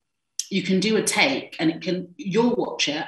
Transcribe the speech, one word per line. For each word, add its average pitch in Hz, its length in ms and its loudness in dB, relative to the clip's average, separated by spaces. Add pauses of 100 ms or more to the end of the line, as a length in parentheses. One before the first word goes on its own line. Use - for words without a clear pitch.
(500)
you 190 120 0
can 190 180 2
do 220 180 2
a 220 40 4
take 160 580 0
and 160 120 2
it 165 100 -8
can, 180 340 -4
you'll 214 380 2
watch - 340 -2
it 151 200 -4